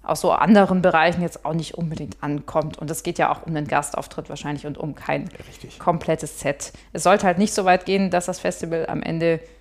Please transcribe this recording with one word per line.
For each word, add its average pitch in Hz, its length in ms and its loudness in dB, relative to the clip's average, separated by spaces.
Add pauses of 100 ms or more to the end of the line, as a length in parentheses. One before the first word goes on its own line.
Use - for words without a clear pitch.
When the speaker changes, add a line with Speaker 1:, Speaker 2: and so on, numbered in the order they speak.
Speaker 1:
aus 156 160 -2
so 180 100 2
anderen 185 520 6
Bereichen 170 380 4
jetzt - 240 -6
auch 156 80 -4
nicht 160 220 -4
unbedingt 156 480 -8
ankommt. 147 560 -4
Und 160 140 -8
es 160 100 -8
geht 175 160 -4
ja 156 140 4
auch - 120 -6
um 160 120 -4
einen 147 100 -2
Gastauftritt - 640 -4
wahrscheinlich 147 380 -8
und 139 120 -8
um 143 160 -6
kein 143 340 -4 (200)
Speaker 2:
Richtig. - 320 -20
Speaker 1:
komplettes 160 580 -2
Set. - 320 -6 (220)
Es 160 100 -6
sollte 202 240 4
halt 175 120 4
nicht 208 140 2
so 196 120 0
weit 180 220 4
gehen, 190 240 2
dass 175 160 0
das 185 120 -6
Festival 165 500 -4
am - 140 -4
Ende 165 380 0 (200)